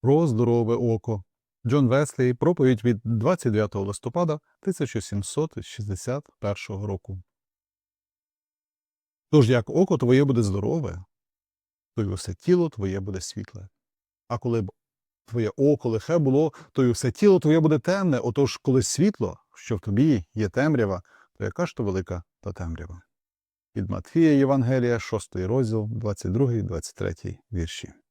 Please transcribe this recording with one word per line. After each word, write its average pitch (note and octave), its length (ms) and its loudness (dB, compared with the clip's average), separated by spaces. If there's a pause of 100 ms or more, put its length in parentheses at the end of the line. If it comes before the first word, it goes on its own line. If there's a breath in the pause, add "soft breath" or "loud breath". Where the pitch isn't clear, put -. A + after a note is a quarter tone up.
Про D3 240 4
здорове A#2 480 2
око. A2+ 480 -2 (420)
Джон C3 220 4
Веслі, B2+ 460 2
проповідь C3 500 2
від A#2 200 0
двадцять A#2 480 0
дев'ятого G#2 340 -2
листопада D3+ 540 -4 (200)
тисяча C#3+ 420 -4
сімсот G2+ 640 -6
шістдесят G#2+ 680 -8 (100)
першого G2+ 480 -8
року. F#2+ 340 -8 (2000)
«Тож C3+ 180 8
як A#2+ 200 2
око F3 280 2
твоє B2+ 260 6
буде B2 200 2
здорове, G2+ 600 -4 (920)
то A#2 60 -2
й G#2 40 0
усе F#2 280 -6
тіло F3 360 0
твоє G2 300 -4
буде F#2+ 220 -8
світле. G2 460 -14 (600)
А A#2+ 100 -6
коли A#2 240 -2
б F#2+ 100 -6 (540)
твоє A2+ 240 -4
око C3+ 400 2
лихе A2+ 280 -2
було, C#3+ 360 2 (180 loud breath)
то C#3 120 2
й B2 80 4
усе A#2 200 -2
тіло G3 280 6
твоє D#3 200 4
буде D#3 200 4
темне. F3+ 400 0
Отож, B2 380 0
коли C3 260 2
світло, C3+ 540 -2 (180)
що - 200 -8
в F#2+ 40 -6
тобі, A2+ 540 2
є G#2+ 160 -2
темрява, A#2+ 520 0 (360 soft breath)
то - 60 -8
яка G#2 220 -4
ж - 100 -12
то - 80 -6
велика F#2 400 -4 (160)
та F#2+ 140 -10
темрява?» E2 480 -10 (760)
Від G2 140 -6
Матфія D3+ 440 2
Євангелія, C3 680 2
шостий F#2+ 460 -6
розділ, A2 420 -2
двадцять G#2+ 440 -6
другий, A#2 300 0
двадцять F2+ 340 -8
третій F#2 440 -8 (120)
вірші. E2+ 420 -8 (180)